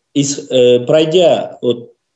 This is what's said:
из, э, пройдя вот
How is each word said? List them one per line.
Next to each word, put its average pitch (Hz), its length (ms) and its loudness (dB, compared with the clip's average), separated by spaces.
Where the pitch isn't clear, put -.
из, - 380 -4
э, 123 340 4
пройдя 156 760 0
вот 120 300 -6